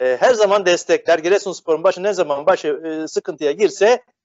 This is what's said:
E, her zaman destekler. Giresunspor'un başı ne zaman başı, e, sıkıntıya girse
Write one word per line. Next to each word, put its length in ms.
E, 200
her 140
zaman 320
destekler. 520
Giresunspor'un 680
başı 180
ne 100
zaman 340
başı, 220
e, 400
sıkıntıya 440
girse 500